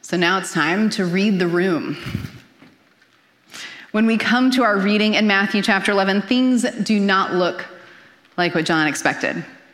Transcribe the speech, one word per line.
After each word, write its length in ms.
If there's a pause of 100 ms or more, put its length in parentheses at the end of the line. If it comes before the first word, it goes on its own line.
So 160
now 220
it's 120
time 400
to 140
read 320
the 100
room. 480 (2000)
When 140
we 100
come 360
to 120
our 140
reading 380
in 120
Matthew 340
chapter 300
eleven, 300
things 420
do 340
not 360
look 320 (720)
like 180
what 100
John 220
expected. 560 (300)